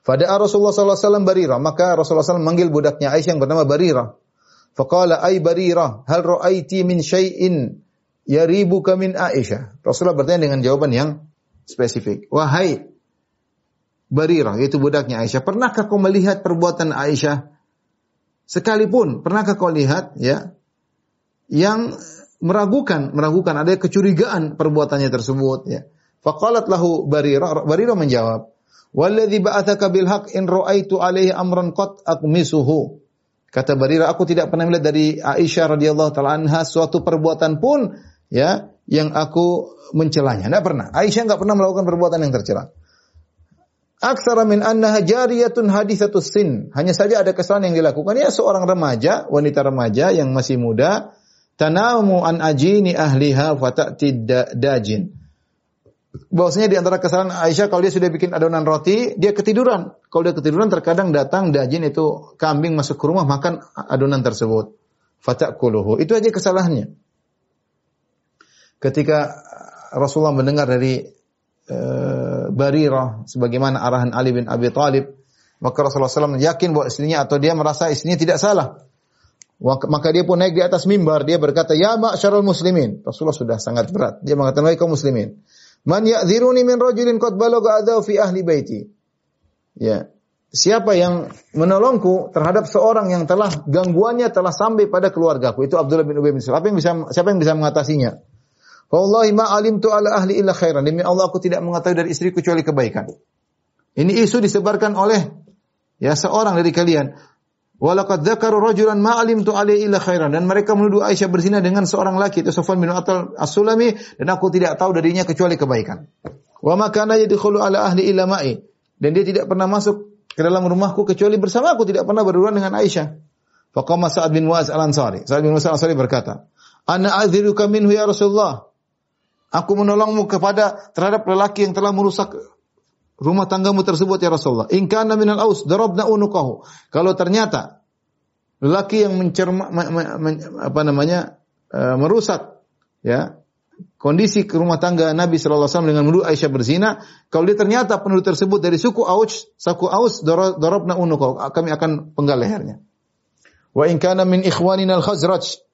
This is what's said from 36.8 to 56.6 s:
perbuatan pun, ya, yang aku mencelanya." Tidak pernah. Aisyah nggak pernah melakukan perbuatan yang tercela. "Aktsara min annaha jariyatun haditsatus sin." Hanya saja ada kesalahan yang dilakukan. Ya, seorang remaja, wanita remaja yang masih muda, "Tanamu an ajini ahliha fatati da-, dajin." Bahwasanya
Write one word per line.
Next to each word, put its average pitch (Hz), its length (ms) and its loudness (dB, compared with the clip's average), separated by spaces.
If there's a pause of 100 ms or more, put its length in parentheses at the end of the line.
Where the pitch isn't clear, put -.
perbuatan 156 600 0
pun, 269 320 0 (320)
ya, 156 480 -2 (100)
yang 151 300 0
aku 170 560 0 (240)
mencelanya." 135 560 0
Tidak 190 120 2
pernah. 156 280 -4
Aisyah 208 400 0
nggak - 80 0
pernah 202 160 0
melakukan 190 320 0
perbuatan 170 400 0
yang 131 80 -2
tercela. 101 340 -4 (1300)
"Aktsara 240 480 0
min 208 160 4
annaha 220 380 2
jariyatun 233 720 2
haditsatus 202 580 0
sin." 156 460 -2
Hanya 170 160 0
saja 202 320 2
ada 190 80 2
kesalahan 185 400 -2
yang 160 100 2
dilakukan. 151 380 0
Ya, 285 100 2
seorang 190 380 0
remaja, 160 640 0
wanita 143 320 2
remaja 131 480 0
yang 139 240 0
masih 127 240 -2
muda, 120 580 0 (400)
"Tanamu 190 640 2
an 165 220 0
ajini 175 500 2
ahliha 143 640 2
fatati 131 720 -2
da-, 127 260 0
dajin." 110 640 -2 (1120)
Bahwasanya 180 420 0